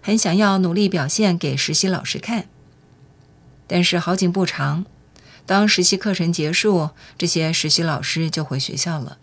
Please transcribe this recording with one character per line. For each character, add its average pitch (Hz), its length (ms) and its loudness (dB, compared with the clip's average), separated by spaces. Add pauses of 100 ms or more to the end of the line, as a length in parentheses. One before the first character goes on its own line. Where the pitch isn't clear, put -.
很 208 120 0
想 190 220 2
要 196 220 4
努 185 120 2
力 202 160 2
表 160 200 -2
现 190 280 2
给 139 220 -2
实 151 160 -2
习 190 140 0
老 175 160 -2
师 139 160 -6
看。 220 280 -6 (1160)
但 175 180 0
是 175 160 0
好 175 160 0
景 180 160 2
不 185 140 0
长， 147 400 -2 (600)
当 202 220 4
实 180 160 2
习 185 140 2
课 196 160 -2
程 170 180 0
结 160 220 -2
束， 175 380 2 (260)
这 175 100 -2
些 160 240 0
实 165 180 -2
习 170 140 2
老 151 180 -2
师 160 280 -2
就 156 120 -4
回 139 160 -4
学 - 200 -4
校 165 200 -4
了。 - 260 -10